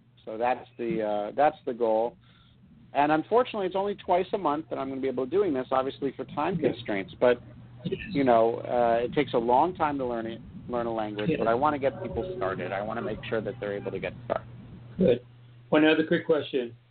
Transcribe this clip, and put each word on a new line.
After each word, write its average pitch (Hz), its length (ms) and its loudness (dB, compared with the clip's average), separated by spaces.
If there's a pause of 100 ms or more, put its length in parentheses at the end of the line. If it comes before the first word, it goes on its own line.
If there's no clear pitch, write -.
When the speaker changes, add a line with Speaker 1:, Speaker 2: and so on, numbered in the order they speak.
(260)
Speaker 1:
So 110 120 -8
that's 123 300 -2 (100)
the, 117 240 -2
uh, 104 340 -2
that's 147 300 4
the 131 80 -4
goal. 113 420 2 (800)
And 143 180 2
unfortunately, 208 560 2
it's 170 80 -4
only 196 200 -2
twice 185 380 0
a 220 40 0
month 156 320 -2
that 139 80 -6
I'm 135 120 -4
gonna 135 120 -6
be 135 60 -2
able 127 180 -2
to 127 60 -8
doing 185 220 2
this, 127 180 -2
obviously 131 400 0
for 131 140 -10
time 165 340 -2
Speaker 2:
Yeah. 135 120 2
Speaker 1:
constraints. 98 480 -6
But, 123 220 4 (420)
Speaker 2:
Yes. - 160 -4 (120)
Speaker 1:
you 139 120 0
know, 117 360 6
uh, 120 460 2
it 117 80 -6
takes 143 200 0
a 135 60 2
long 123 360 4
time 147 220 -2
to 135 80 -4
learn 117 220 -4
it, 113 120 -8 (280)
learn 120 180 -2
a 117 80 -2
language, 107 380 -2
Speaker 2:
Yeah. - 60 0
Speaker 1:
but 113 100 0
I 113 80 4
wanna 143 240 2
get 127 240 -2
people 117 200 -4 (140)
started. 92 340 -4
I 98 120 -2
wanna 113 180 -6
make 107 240 -6
sure 113 160 -2
that 101 180 -6
they're 101 140 -4
able 98 180 -6
to 95 80 -4
get 90 140 -6 (120)
started. - 200 -4 (540)
Speaker 2:
Good. 139 220 6 (480)
One 156 160 6
other 156 180 6
quick 165 240 0
question. 127 480 0 (160)